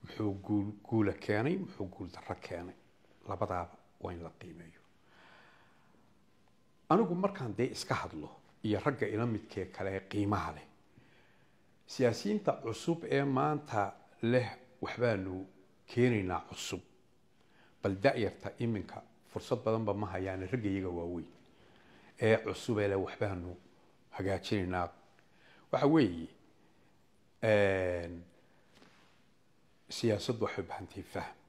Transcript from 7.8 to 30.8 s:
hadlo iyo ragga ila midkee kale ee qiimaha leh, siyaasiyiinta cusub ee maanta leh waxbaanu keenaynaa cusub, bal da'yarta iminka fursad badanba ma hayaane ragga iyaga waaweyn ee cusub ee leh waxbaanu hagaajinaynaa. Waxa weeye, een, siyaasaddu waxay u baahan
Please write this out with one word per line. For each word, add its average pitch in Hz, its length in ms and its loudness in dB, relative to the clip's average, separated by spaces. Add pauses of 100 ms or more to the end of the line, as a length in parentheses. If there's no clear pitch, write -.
hadlo - 340 -8 (340)
iyo 104 160 2
ragga 123 280 0
ila 107 180 0
midkee 104 400 -4
kale 95 300 -6
ee 95 40 -2 (100)
qiimaha 101 440 0
leh, - 120 -16 (1200)
siyaasiyiinta 147 640 2 (120)
cusub 165 460 -2
ee 139 140 4
maanta 135 680 0 (280)
leh 117 260 4 (340)
waxbaanu 98 640 -2 (420)
keenaynaa 107 520 2 (100)
cusub, - 320 -8 (1000)
bal 98 180 2
da'yarta 117 580 2
iminka 113 420 -2 (280)
fursad - 340 -2
badanba 110 300 2
ma 104 140 -2
hayaane 92 440 -4
ragga 113 180 0
iyaga 95 200 0
waaweyn 85 380 -4 (920)
ee 110 160 8
cusub 104 420 -2
ee 101 80 4
leh 98 160 4
waxbaanu 90 520 -4 (560)
hagaajinaynaa. 92 760 0 (840)
Waxa 143 160 4
weeye, 98 400 6 (1160)
een, 92 800 4 (1700)
siyaasaddu 110 560 0
waxay - 180 -4
u 82 40 -8
baahan - 200 -10